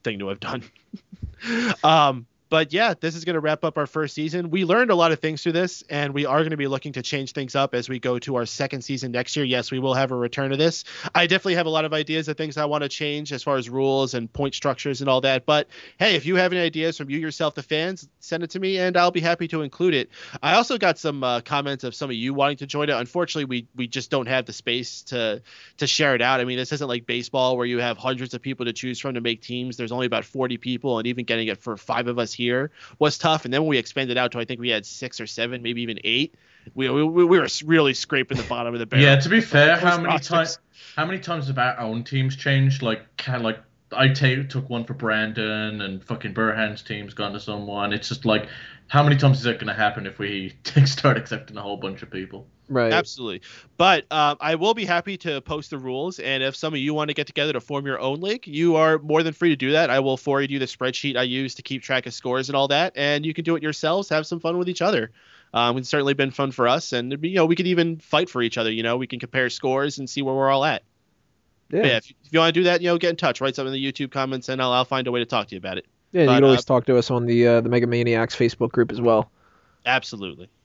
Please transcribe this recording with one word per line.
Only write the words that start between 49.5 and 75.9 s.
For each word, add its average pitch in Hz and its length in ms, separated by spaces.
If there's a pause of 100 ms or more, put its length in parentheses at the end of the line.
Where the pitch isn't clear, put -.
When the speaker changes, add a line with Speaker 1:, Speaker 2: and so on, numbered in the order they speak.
Speaker 2:
gonna 104 160
happen 104 320
if 95 140
we 98 340 (160)
<laughs> 143 140
start 135 320
accepting 107 400
a 101 60
whole 101 140
bunch 98 260
of - 80
people? 95 360 (240)
Speaker 3:
Right. 120 220
Speaker 1:
Absolutely. 123 480 (380)
But, 175 320
uh, 147 280
I 160 180
will 202 180
be 220 100
happy 175 340
to 147 220
post 151 300
the 143 80
rules, 131 400
and 131 240
if 135 120
some 156 200
of 143 40
you 143 140
wanna 151 220
get 147 120
together 147 280
to 120 80
form 139 240
your 135 120
own 139 220
league, 208 260
you 160 300
are 160 220
more 156 240
than 160 100
free 175 160
to 147 80
do 131 160
that. 156 160
I 135 120
will 135 180
forward 139 320
you 139 80
the 131 80
spreadsheet 127 500
I 123 60
use 131 320
to - 80
keep 135 200
track 131 240
of 120 60
scores 131 380
and 139 60
all 139 120
that, 151 260
and 147 300
you 160 80
can 160 120
do 165 120
it 143 60
yourselves, 151 480
have 156 160
some 175 120
fun 170 200
with 180 100
each 175 140
other. 180 300 (420)
Um, 120 240
it's 123 100
certainly 143 240
been 139 180
fun 135 200
for 123 180
us, 127 240
and 123 180
it'd 143 120
be, 170 80
you 190 60
know, 165 100
we 165 100
could 175 100
even 170 340
fight 165 280
for 123 140
each 117 160
other, 113 120
you 113 120
know? 117 160
We 127 80
can 123 120
compare 123 300
scores 135 500
and 131 100
see - 120
where 131 140
we're 135 160
all 135 120
at. 147 200 (880)
Speaker 3:
Yeah. 180 100
Speaker 1:
But 156 60
yeah, 120 100
if, - 140
if 143 220
you 160 60
wanna 165 140
do 175 120
that, 175 180
you 175 60
know, 175 100
get 175 120
in 165 60
touch, 143 240
write 135 160
something 135 180
in 135 80
the 135 100
YouTube 139 180
comments, 131 400
and 131 100
I'll, 127 120
I'll 123 120
find 131 220
a 123 40
way 123 100
to 117 60
talk 107 220
to 98 60
you 92 40
about 92 200
it. - 80 (260)